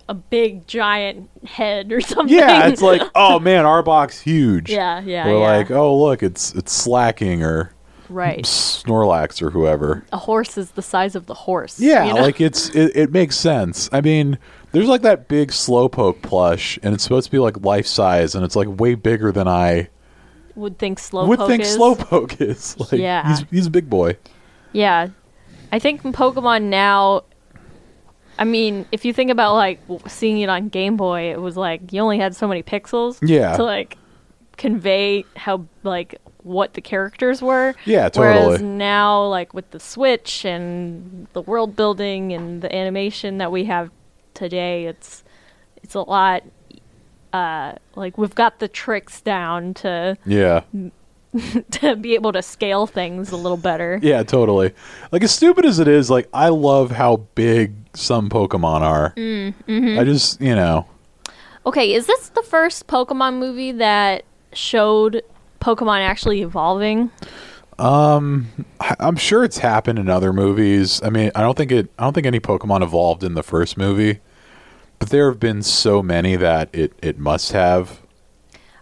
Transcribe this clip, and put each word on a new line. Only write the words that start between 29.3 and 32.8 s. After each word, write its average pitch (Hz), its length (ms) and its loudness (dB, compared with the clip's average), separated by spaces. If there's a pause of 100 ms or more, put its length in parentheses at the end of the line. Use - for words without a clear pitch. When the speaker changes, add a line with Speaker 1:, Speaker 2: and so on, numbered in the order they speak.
Speaker 1:
about, 226 240 2
like, 196 340 0
w-, 175 200 -10
seeing 214 320 -2
it 202 80 -2
on 190 200 -4
Game 196 280 -2
Boy, 175 340 -2
it 160 100 -8
was, 180 160 -8
like, 180 360 -6
you 190 80 -4
only 214 180 0
had 190 160 -2
so 208 140 -4
many 180 140 -4
pixels 233 600 -6